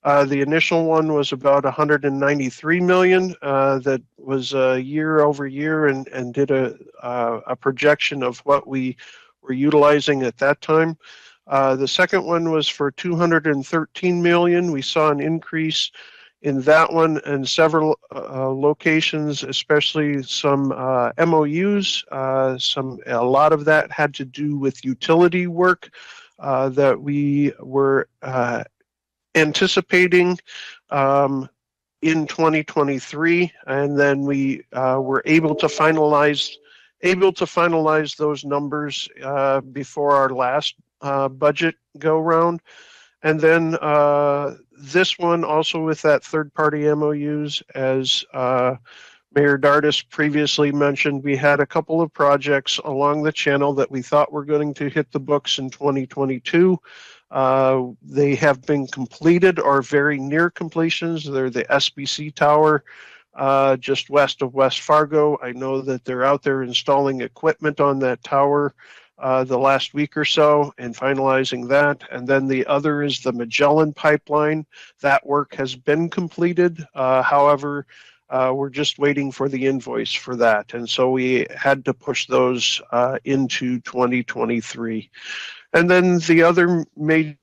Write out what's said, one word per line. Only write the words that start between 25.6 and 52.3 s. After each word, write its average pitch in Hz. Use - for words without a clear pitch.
uh, 135
that 131
we 143
were, 135
uh, 120
anticipating, 180
um, 139
in 160
twenty 156
twenty-three, 156
and 143
then 139
we, 139
uh, 131
were 135
able 156
to 151
finalize, 151
able 185
to 180
finalize 156
those 147
numbers, 143
uh, 135
before 139
our 135
last, 131
uh, 139
budget 147
go 156
round. 165
And 156
then, 160
uh, 147
this 156
one 170
also 156
with 160
that 147
third-party 151
M 151
O 147
Us, 147
as, 131
uh, 127
Mayor 143
Dardis 147
previously 147
mentioned, 143
we 143
had 143
a 139
couple 160
of 160
projects 143